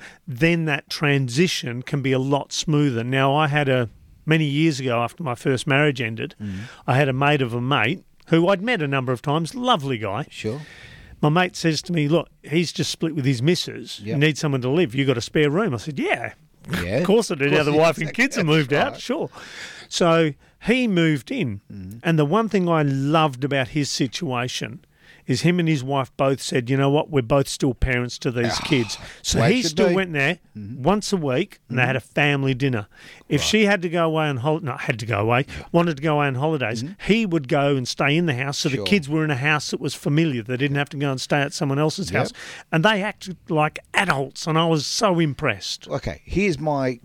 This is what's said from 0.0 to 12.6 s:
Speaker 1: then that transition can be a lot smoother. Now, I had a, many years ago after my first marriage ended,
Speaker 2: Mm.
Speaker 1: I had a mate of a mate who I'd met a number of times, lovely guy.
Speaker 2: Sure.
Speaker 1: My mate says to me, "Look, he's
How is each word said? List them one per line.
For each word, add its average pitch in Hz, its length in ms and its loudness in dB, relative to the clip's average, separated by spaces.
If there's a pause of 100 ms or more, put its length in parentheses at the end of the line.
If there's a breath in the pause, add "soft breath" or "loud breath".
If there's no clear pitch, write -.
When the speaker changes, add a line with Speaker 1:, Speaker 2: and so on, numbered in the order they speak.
Speaker 1:
then 165 400 2
that 147 220 -4
transition 139 960 0
can 143 200 -4
be 131 100 2
a 131 60 2
lot 135 340 -2
smoother. 147 500 0
Now, 135 320 2
I 151 140 2
had 143 200 0
a, 127 200 2 (360)
many 156 200 4
years 147 340 2
ago 123 240 0
after 120 220 -6
my 123 100 -4
first 127 320 -2
marriage 139 340 4
ended, 113 400 -6
Speaker 2:
Mm. 101 200 -8 (260 loud breath)
Speaker 1:
I 127 100 2
had 143 120 4
a 131 40 0
mate 143 300 2
of 117 100 -4
a 120 80 -4
mate 127 420 0 (240)
who 170 220 4
I'd 196 140 2
met 233 180 0
a 151 80 -2
number 131 240 -2
of 117 100 -6
times, 151 340 -2
lovely 170 420 0
guy. 107 320 -6
Speaker 2:
Sure. 113 300 -8 (600 loud breath)
Speaker 1:
My 151 80 4
mate 180 280 2
says 160 260 0
to 180 100 -8
me, 151 160 0
"Look, 156 200 2 (140)
he's 160 300 0